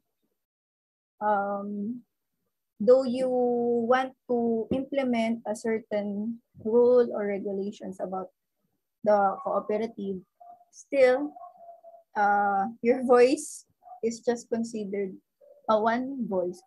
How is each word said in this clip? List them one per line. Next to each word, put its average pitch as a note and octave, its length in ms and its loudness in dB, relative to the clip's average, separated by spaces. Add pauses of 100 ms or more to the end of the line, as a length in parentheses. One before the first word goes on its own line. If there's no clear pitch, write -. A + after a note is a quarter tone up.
(1200)
um, G#3 840 -4 (760)
though B3 220 6
you B3+ 260 -2
want A#3+ 840 0 (160)
to A#3 400 0
implement B3 800 -2
a G#3+ 80 -4
certain G#3+ 840 -4 (260)
rule A#3+ 540 4
or G#3 80 -4
regulations G3 760 -6
about F#3 300 -8 (720)
the G3+ 380 2
cooperative, G3+ 800 -4 (500)
still, C4+ 640 2 (840)
uh, G3+ 500 2 (160)
your B3+ 240 2
voice B3+ 600 4 (380)
is A#3 160 -4
just A#3+ 300 -4
considered G3+ 680 -6 (540)
a G#3+ 100 4
one A#3+ 480 -2
voice F#3 400 -4